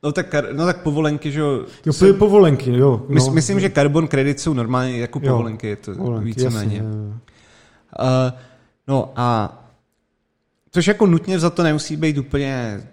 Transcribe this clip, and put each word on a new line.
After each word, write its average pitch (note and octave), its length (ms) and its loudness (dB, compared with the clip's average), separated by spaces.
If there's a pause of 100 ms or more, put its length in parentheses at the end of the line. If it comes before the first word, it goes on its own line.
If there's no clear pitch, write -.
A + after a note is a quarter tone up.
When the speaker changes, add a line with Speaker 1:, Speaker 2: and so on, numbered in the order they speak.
Speaker 1:
No D3+ 100 -4
tak - 220 -6
kar-, C3+ 200 -2
no D#3 120 -2
tak F3+ 160 -2
povolenky, D3+ 500 -2
že D3 80 -4
jo, C#3+ 240 -2 (220)
Speaker 2:
Jo, D#3+ 60 2
Speaker 1:
jsou F#3+ 220 6
Speaker 2:
povolenky, F#3+ 640 4
jo, B2+ 320 4
Speaker 1:
mys-, C3 200 4
Speaker 2:
no. C3+ 40 0
Speaker 1:
myslím, E3 280 0
že F#3 100 0
carbon D3+ 380 2
credit C#3+ 320 0
jsou D#3+ 140 -2
normálně B2+ 440 -2
jako A#2+ 240 -8
Speaker 2:
Jo, C3+ 100 0
Speaker 1:
povolenky, A2+ 340 -2
je G#2 100 -6
to G2+ 180 -12
Speaker 2:
povolenky, A2 320 -4
Speaker 1:
víceméně. A2+ 500 -2
Speaker 2:
jasně, A2 140 -6
jo, G#2+ 160 -8
jo. G#2 80 -12 (880)
Speaker 1:
Eh, C3 320 0 (560)
no C#3 280 -2
a A#2+ 420 -2 (1120)
což E3+ 160 0
jako G#3 200 2
nutně F3 320 2
za E3+ 120 2
to F3 120 -2
nemusí D3+ 340 -2
být D3+ 220 -2
úplně C3 640 -6 (100)